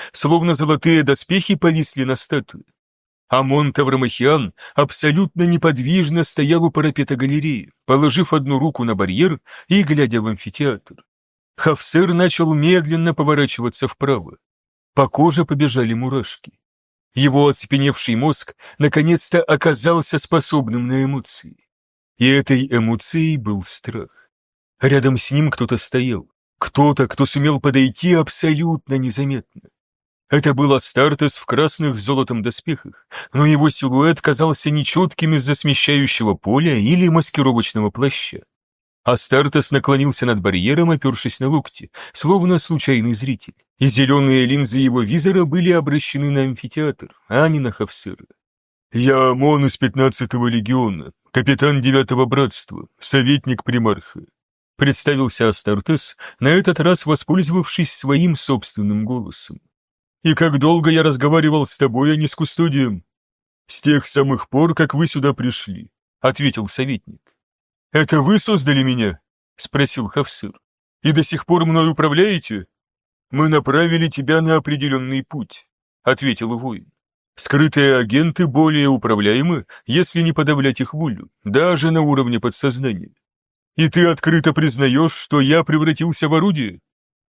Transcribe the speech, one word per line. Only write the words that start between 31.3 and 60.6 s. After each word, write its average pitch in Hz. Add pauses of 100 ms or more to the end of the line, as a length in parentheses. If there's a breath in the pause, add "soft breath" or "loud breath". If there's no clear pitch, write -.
в -
красных 143
с 104
золотом 123
доспехах, - (240 loud breath)
но 143
его 151
силуэт 139
казался 151
нечётким 156
из-за 139
смещающего 139
поля 135
или 170
маскировочного 131
плаща. - (640)
Астартес 139
наклонился 139
над 113
барьером, 104
опёршись -
на 131
локти, - (200 loud breath)
словно 180
случайный 120
зритель, 127 (240)
и 135
зелёные 135
линзы 131
его 127
визора 170
были 170
обращены 147
на 139
амфитеатр, 135 (140)
а 135
не 156
на 123
Хавсера. - (680)
«Я 131
Амон 139
из 127
пятнадцатого 127
легиона, 113 (180)
капитан 139
Девятого 131
Братства, 123 (100)
советник 135
примарха», 113 (500)
представился 135
Астартес, 104 (240 loud breath)
на 131
этот 175
раз 170
воспользовавшись 165
своим 151
собственным 107
голосом. 113 (640)
«И 160
как 156
долго 156